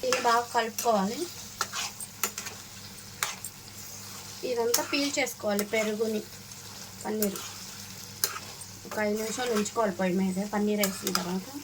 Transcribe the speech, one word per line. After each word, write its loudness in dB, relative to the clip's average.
ఇది 6
బాగా 8
కలుపుకోవాలి. 4
ఇదంతా 4
పీల్ 2
చేసుకోవాలి 0
పెరుగుని, 2
పన్నీర్. 0
ఒక -6
ఐదు 2
నిమిషాలు 0
ఉంచుకోవాలి 2
పొయ్యి 4
మీద 2
పన్నీర్ 4
వేసిన 0
తర్వాత. -2